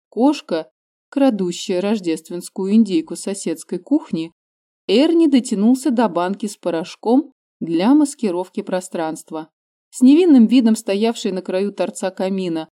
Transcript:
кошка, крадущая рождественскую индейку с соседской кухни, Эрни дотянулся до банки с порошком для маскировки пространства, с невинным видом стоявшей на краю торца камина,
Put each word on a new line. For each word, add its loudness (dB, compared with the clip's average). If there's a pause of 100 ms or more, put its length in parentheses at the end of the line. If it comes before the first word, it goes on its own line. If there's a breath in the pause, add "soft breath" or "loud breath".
кошка, -2 (400)
крадущая -2
рождественскую -4
индейку 2
с -12
соседской -8
кухни, -4 (540)
Эрни 4
дотянулся 0
до 0
банки -4
с -14
порошком -2 (300)
для 0
маскировки -2
пространства, -8 (420)
с -14
невинным 8
видом 4
стоявшей -4
на -6
краю -4
торца -6
камина, -6